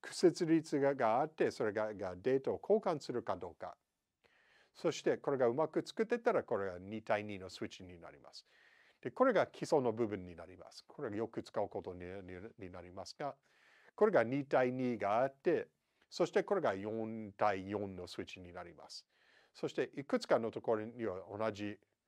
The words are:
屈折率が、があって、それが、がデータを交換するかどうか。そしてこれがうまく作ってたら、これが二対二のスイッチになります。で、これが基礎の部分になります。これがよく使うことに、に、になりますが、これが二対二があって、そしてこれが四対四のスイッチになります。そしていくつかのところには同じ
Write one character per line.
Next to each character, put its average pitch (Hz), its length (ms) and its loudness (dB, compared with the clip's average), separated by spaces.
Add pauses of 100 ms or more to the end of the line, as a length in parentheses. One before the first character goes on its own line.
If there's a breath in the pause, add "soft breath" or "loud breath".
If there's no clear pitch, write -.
屈 - 440 2
折 160 100 4
率 156 240 2
が、 139 160 4
が 120 260 4
あ 151 40 2
っ 156 40 -2
て、 156 220 2
そ 120 140 -2
れ 107 80 2
が、 110 200 0
が 95 240 -6
デ 127 220 2
ー - 20 2
タ 127 120 0
を 95 100 -2
交 214 160 4
換 175 220 0
す - 120 -6
る 120 120 -2
か 95 120 0
ど 87 140 -10
う 73 60 -18
か。 90 200 -12 (1000 soft breath)
そ 160 180 0
し - 100 -8
て 151 140 4
こ - 140 -2
れ 135 80 2
が 127 100 6
う 120 60 4
ま 156 140 2
く 160 180 0
作 - 160 -4
っ 214 40 0
て 240 120 0
た 233 140 2
ら、 156 100 2
こ - 160 -2
れ 98 80 0
が 90 120 -6
二 107 240 -8
対 104 220 0
二 104 140 -6
の 92 100 -10
ス - 140 -10
イ - 20 -4
ッ 101 40 -6
チ - 140 -16
に 87 180 -16
な - 100 -16
り - 100 -20
ま - 120 -20
す。 - 140 -20 (540 soft breath)
で、 127 100 -4
こ 254 140 4
れ 262 80 6
が 156 140 6
基 - 160 -12
礎 160 180 4
の 120 120 4
部 113 140 2
分 101 180 -4
に 87 120 -12
な 82 80 -14
り 90 120 -18
ま - 140 -18
す。 - 160 -20
こ - 160 -14
れ 120 80 -4
が 104 60 -6
よ 110 120 -2
く 110 140 -6
使 - 180 -6
う 98 80 0
こ 101 140 -6
と 92 120 -8
に、 87 100 -12
に、 92 600 -12
に 87 40 -12
な 90 120 -12
り 90 80 -16
ま 92 160 -12
す - 120 -16
が、 143 160 -6 (600 soft breath)
こ 208 120 6
れ 214 60 2
が 135 100 8
二 135 220 0
対 131 280 4
二 127 260 0
が 104 240 2
あ 135 40 4
っ 135 80 -6
て、 151 340 0 (420)
そ 175 160 2
し 175 40 -10
て 180 120 4
こ 202 120 0
れ 190 60 2
が 117 140 4
四 110 600 -4
対 98 340 2
四 101 260 -4
の 87 100 -8
ス - 120 -10
イ 101 40 -6
ッ - 40 -8
チ - 140 -14
に 87 120 -16
な 87 100 -12
り 85 120 -14
ま 71 140 -20
す。 - 180 -16 (480 soft breath)
そ - 140 -6
し - 40 -6
て - 240 -2
い 143 80 -8
く 254 140 0
つ - 80 -6
か 143 120 6
の 113 120 -2
と 110 100 -8
こ 117 140 2
ろ 107 100 0
に 117 220 -6
は 92 100 -2 (200)
同 107 160 0
じ 104 260 -6 (300)